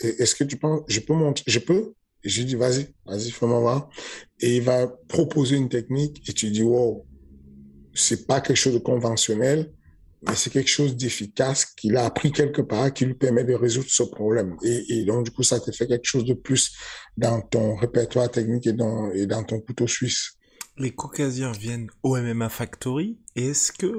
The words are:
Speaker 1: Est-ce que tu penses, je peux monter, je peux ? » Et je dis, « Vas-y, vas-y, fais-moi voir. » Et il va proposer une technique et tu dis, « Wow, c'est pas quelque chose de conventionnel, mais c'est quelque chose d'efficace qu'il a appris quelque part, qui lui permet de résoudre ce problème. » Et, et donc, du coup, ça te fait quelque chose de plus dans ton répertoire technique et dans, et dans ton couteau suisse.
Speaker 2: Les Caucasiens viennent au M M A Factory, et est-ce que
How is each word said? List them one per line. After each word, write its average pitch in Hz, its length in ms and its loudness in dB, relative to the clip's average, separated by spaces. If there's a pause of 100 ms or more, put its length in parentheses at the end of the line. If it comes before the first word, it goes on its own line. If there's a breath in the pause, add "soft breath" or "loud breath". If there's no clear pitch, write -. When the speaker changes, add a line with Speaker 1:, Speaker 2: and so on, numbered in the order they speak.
Speaker 1:
Est-ce 113 320 0
que - 100 -2
tu 139 140 -4
penses, 156 300 0
je 113 120 -2
peux - 140 -2
monter, 156 320 2
je 117 140 2
peux ? » 190 340 2 (300)
Et 101 60 -4
je 101 120 -2
dis, « 131 140 -2
Vas-y, 127 380 0 (120)
vas-y, 104 240 -6
fais-moi 120 300 0
voir. » 123 300 0 (500 loud breath)
Et 120 180 4
il 120 60 2
va 127 240 4 (200)
proposer 143 500 2
une 131 120 0
technique 139 580 -4
et - 60 -8
tu 110 160 -2
dis, « 107 140 2
Wow, 117 420 2 (880)
c'est - 320 0
pas 135 160 2
quelque 135 160 2
chose 135 160 2
de 117 60 2
conventionnel, 120 920 0 (520 soft breath)
mais - 120 -2
c'est - 140 -2
quelque 135 200 2
chose 143 260 2
d'efficace 123 680 -2
qu'il - 300 0
a 120 100 4
appris - 260 2
quelque 143 300 2
part, 123 300 2
qui 135 140 0
lui 131 80 0
permet 123 300 2
de 123 100 2
résoudre 120 360 0
ce - 140 2
problème. » 107 600 0
Et, 101 360 0
et 92 60 -2
donc, 117 200 2
du 113 60 -8
coup, 131 120 -2
ça 120 160 2
te 113 120 -4
fait 123 160 -2
quelque 120 200 0
chose 120 180 0
de 127 80 0
plus - 420 0 (420 loud breath)
dans 113 240 2
ton 110 340 0
répertoire 120 540 0
technique 117 380 0
et 110 60 2
dans, 110 380 -2
et 98 140 0
dans 107 180 -2
ton 110 160 -4
couteau 117 280 -2
suisse. - 460 -4 (460 loud breath)
Speaker 2:
Les 131 140 -4
Caucasiens 131 600 -4
viennent 113 360 -6 (140)
au 131 140 2
M 120 100 -2
M 117 160 -2
A 113 60 -2
Factory, 143 680 -4 (180)
et 123 120 0
est-ce 139 240 0
que - 160 -4 (120)